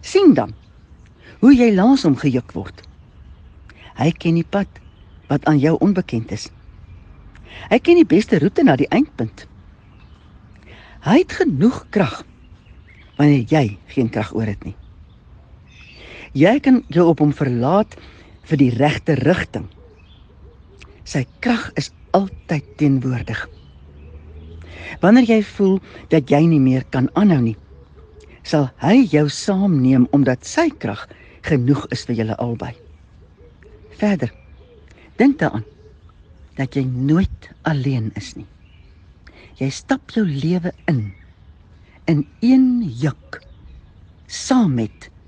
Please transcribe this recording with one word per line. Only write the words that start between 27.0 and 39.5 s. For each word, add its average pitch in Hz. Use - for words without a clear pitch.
aanhou 180
nie, 113
sal 147
hy 233
jou 151
saamneem 139
omdat 135
sy 330
krag -
genoeg 131
is -
vir 117
julle 110
albei. 120
Verder, 190
dink 269
daaraan 120
dat 135
jy 135
nooit 139
alleen 131
is -
nie. -